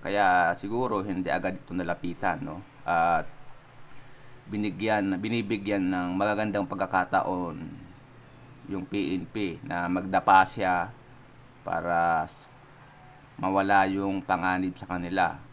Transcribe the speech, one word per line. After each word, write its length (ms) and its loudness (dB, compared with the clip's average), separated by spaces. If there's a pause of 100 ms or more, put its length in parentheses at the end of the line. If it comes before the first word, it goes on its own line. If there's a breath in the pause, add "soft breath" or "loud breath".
kaya 560 4
siguro 480 -2
hindi 240 -2
agad 320 -2
ito 80 -18
nalapitan, 720 -4
no? 160 -10 (240)
At 400 2 (1300 loud breath)
binigyan, 720 0
binibigyan 640 0
ng 320 0
magagandang 480 0
pagkakataon 960 -2 (1040)
yung 240 -6
P 240 -2
N 160 -6
P 320 -4
na 240 -4
magdapa 640 6
siya 400 0 (720)
para 640 0
s-, 240 -20 (880)
mawala 480 4
yung 400 -2
panganib 480 0
sa 160 -12
kanila 480 0 (140)